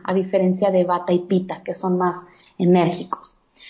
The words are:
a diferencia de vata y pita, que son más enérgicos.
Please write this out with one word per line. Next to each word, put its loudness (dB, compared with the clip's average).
a -4
diferencia 2
de 2
vata -2
y 2
pita, -4
que -8
son -2
más -4
enérgicos. 0